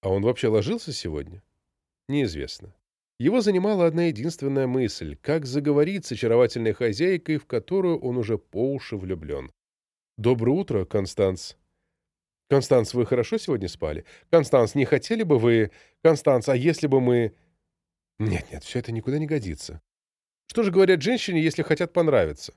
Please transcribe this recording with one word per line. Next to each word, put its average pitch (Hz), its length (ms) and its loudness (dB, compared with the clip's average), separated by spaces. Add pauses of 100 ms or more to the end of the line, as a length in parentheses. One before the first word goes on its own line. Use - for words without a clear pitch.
А 98 80 -6
он 98 140 0
вообще 117 260 0
ложился 131 420 -2
сегодня? 80 500 -10 (680)
Неизвестно. 98 680 -6 (440)
Его 196 220 2
занимала 196 460 2
одна 165 180 0
единственная 139 640 -2
мысль — 117 480 -4
как 147 320 -4
заговорить 147 580 0
с - 60 -10
очаровательной 113 640 2
хозяйкой, 156 640 -2
в - 100 -10
которую 175 520 -2
он 123 180 -4
уже 110 200 -2
по 123 340 -4
уши 131 240 -8
влюблён. 78 560 -8 (680)
"Доброе 117 340 2
утро, 131 340 0
Констанс. 95 720 -2 (920)
Констанс, 127 460 2
вы 120 140 0
хорошо 127 320 -2
сегодня 104 280 -4
спали? 78 380 -8 (240)
Констанс, 135 460 4
не 139 100 2
хотели 220 380 0
бы 151 160 4
вы? 113 320 4 (320)
Констанс, 143 440 4
а 135 80 2
если 151 300 0
бы 135 160 4
мы?" 120 320 2 (840)
Нет, 104 320 -2
нет, - 120 -14
всё - 160 -6
это 117 120 -10
никуда 120 260 -4
не 156 80 -4
годится. 98 560 -6 (640)
Что - 160 -2
же 202 100 2
говорят 185 300 6
женщине, 185 400 -2
если 160 220 -2
хотят 165 300 0
понравиться? 123 640 2